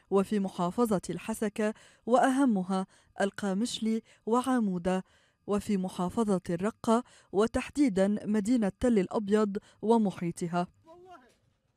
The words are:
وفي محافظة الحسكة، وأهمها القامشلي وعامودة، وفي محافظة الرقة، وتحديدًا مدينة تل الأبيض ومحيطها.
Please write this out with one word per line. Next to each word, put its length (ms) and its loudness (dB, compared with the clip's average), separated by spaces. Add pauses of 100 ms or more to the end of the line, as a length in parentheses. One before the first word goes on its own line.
وفي 300 2
محافظة 680 0
الحسكة، 640 -4 (320)
وأهمها 800 2 (360)
القامشلي 800 -2 (240)
وعامودة، 760 0 (440)
وفي 300 -2
محافظة 720 -2
الرقة، 540 0 (280)
وتحديدًا 960 0
مدينة 540 0
تل 200 4
الأبيض 580 0 (240)
ومحيطها. 840 0 (1080)